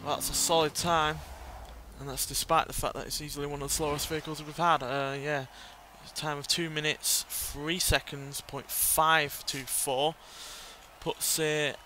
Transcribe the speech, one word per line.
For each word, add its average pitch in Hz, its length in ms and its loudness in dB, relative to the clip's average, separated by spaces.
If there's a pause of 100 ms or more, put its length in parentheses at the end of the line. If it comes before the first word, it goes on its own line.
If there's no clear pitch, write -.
That's - 280 0
a - 20 -4
solid 160 400 6
time, 156 440 4 (800)
and 139 100 -8
that's 131 160 -2
despite - 420 4
the - 60 -8
fact - 220 -2
that 139 100 -4
it's - 160 -4
easily 143 240 -4
one 143 160 -4
of 139 60 -4
the 139 60 0
slowest 147 340 0
vehicles 156 360 -4
we've 151 140 -10
had. 165 240 4
Uh, 135 400 -2
yeah, 143 240 0 (600)
a - 100 -14
time 151 240 -4
of 139 80 -10
two 165 240 0
minutes, 151 580 0
three 156 480 -4
seconds, 139 640 0
point - 300 -10
five 156 760 4
two 135 200 -6
four, 143 500 2 (840)
puts - 380 -2
it 151 480 2